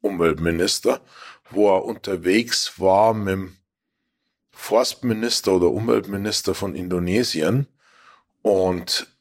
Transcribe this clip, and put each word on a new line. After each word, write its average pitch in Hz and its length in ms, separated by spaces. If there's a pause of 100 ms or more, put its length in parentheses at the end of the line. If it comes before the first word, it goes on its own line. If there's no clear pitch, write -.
Umweltminister, 85 960 (520)
wo 101 240
er 95 100
unterwegs 101 920
war 98 340
mit 101 200
dem 95 240 (960)
Forstminister 113 1000
oder 87 160
Umweltminister 101 880
von 95 200
Indonesien 90 920 (720)
und 92 680 (140)